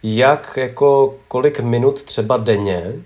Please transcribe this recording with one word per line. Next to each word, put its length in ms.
jak 540
jako 580
kolik 320
minut 440
třeba 340
denně 560